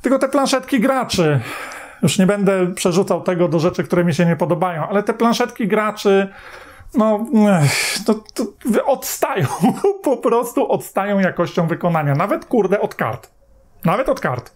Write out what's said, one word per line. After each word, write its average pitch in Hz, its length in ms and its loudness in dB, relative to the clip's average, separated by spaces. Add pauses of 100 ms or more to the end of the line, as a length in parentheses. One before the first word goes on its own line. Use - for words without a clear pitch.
Tylko 262 160 2
te 269 100 0
planszetki 269 520 0
graczy, 190 600 0 (600)
już 170 160 0
nie 185 80 4
będę 190 480 2
przerzucał 180 480 0
tego 175 260 0
do 160 100 0
rzeczy, 175 260 0
które 175 200 0
mi 175 100 0
się 175 120 2
nie 170 100 2
podobają, 165 520 -2
ale 208 140 0
te 220 120 -2
planszetki 233 540 0
graczy, 208 600 2 (680)
no, 220 320 2 (360)
ech, - 440 0
to, 220 80 2
to - 300 -6 (420)
odstają, 262 600 0 (320)
<laughs> 392 260 0
po 262 120 2
prostu 240 560 0
odstają 202 460 -2
jakością 175 480 0
wykonania. 156 480 0
Nawet, 208 300 -2
kurde, 202 360 0
od 208 140 -4
kart. - 360 -6 (540)
Nawet 208 240 2
od 277 120 -2
kart. 127 360 -6